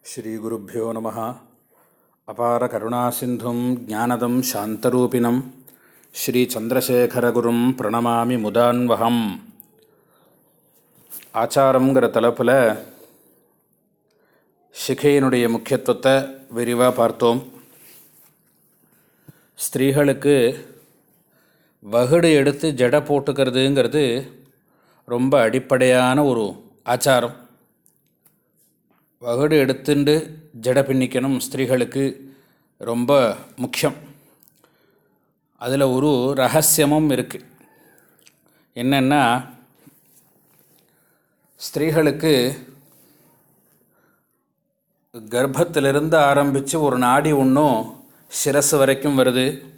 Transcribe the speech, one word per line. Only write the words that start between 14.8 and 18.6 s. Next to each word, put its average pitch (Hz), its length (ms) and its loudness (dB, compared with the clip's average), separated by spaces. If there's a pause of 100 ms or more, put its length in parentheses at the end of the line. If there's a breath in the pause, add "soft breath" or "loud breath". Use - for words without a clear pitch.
முக்கியத்துவத்தை 127 640 0 (420)
விரிவா 120 340 0
பார்த்தோம். 117 500 0 (2250 loud breath)